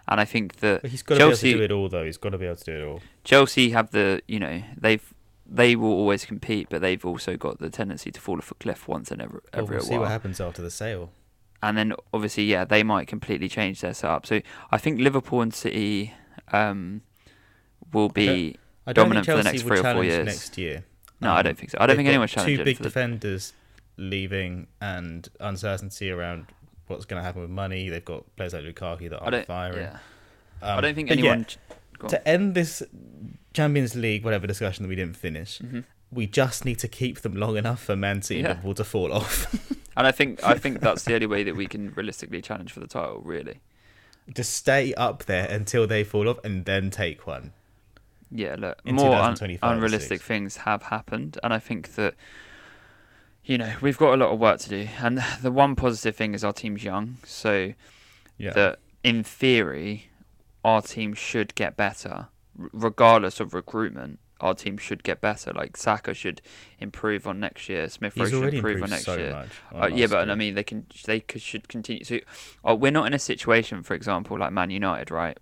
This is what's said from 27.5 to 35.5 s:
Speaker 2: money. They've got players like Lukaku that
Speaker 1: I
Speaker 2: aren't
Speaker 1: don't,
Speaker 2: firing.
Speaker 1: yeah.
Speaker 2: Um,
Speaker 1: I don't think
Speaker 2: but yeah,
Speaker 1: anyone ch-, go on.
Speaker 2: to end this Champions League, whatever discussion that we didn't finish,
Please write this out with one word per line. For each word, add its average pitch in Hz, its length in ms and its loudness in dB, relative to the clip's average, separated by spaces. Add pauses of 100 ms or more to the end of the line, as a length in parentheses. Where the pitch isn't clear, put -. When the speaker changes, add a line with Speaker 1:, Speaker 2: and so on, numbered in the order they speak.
Speaker 2:
money. 95 380 -6
They've 85 140 -6
got - 320 -12
players 90 180 -6
like 78 100 -10
Lukaku 85 480 -10
that - 100 -8
Speaker 1:
I - 40 -10
Speaker 2:
aren't 117 60 -2
Speaker 1:
don't, - 140 -2
Speaker 2:
firing. 90 380 -6
Speaker 1:
yeah. 71 140 -12 (640)
Speaker 2:
Um, 101 160 -2
Speaker 1:
I - 20 0
don't 147 140 0
think 151 140 -4
Speaker 2:
but 151 100 4
yeah, 127 100 4
Speaker 1:
anyone 117 160 2
ch-, - 120 -14 (420)
go - 80 -10
on. - 20 -8
Speaker 2:
to - 180 -2
end 180 280 4
this 170 260 0 (720)
Champions 143 420 2
League, 110 300 0
whatever 104 220 0
discussion 98 360 -4
that 92 60 -4
we 95 60 -4
didn't 87 200 -4
finish, 80 440 -8